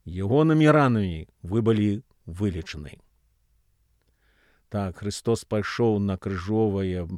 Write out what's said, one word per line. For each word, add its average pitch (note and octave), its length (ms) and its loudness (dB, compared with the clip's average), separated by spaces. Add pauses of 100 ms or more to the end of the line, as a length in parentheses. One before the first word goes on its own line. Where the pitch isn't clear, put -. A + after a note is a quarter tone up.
Ягонымі D3 720 2
ранамі G#2 520 2 (140)
вы G2+ 220 -2
былі G#2 400 2 (240)
вылечаны». E2 720 -8 (1700)
Так, G2 300 -4
Хрыстос A2 480 -2
пайшоў A2 560 0
на G2 160 0
крыжовае G2 880 -2 (100)